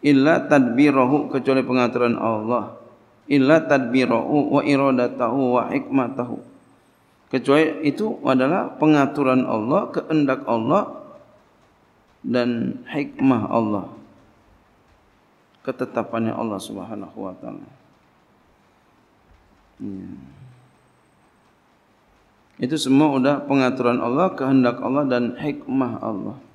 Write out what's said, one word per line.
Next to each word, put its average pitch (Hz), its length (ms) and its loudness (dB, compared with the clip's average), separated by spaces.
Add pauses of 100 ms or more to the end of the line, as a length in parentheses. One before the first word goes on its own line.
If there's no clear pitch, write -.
Illa 143 460 4
tadbirahu, 135 800 4
kecuali 131 320 0
pengaturan 120 560 0
Allah. 110 560 -4 (480)
Illa 143 400 4
tadbirahu 131 960 2
wa - 60 -
iradatahu 127 760 0 (160)
wa 120 140 2
hikmatahu. 123 680 -2 (920)
Kecuali 139 560 2
itu 196 400 -2
adalah 131 480 0
pengaturan 139 720 2
Allah, 117 480 0
kehendak 147 560 0
Allah, 120 480 0 (1300)
dan 120 640 -2
hikmah 135 560 0
Allah, 104 400 -2 (1800)
ketetapannya 113 720 -4
Allah 107 240 -4
Subhanahu 101 560 -12
wa 98 240 -10
Ta'ala. - 320 -16 (2000)
Ya. 95 320 -12 (2500)
Itu 139 100 -2
semua 139 380 4
udah 135 320 0
pengaturan 127 560 0
Allah, 143 320 0
kehendak 131 480 2
Allah, 139 240 0
dan 123 320 -2
hikmah 131 640 -4
Allah. 107 320 -8 (200)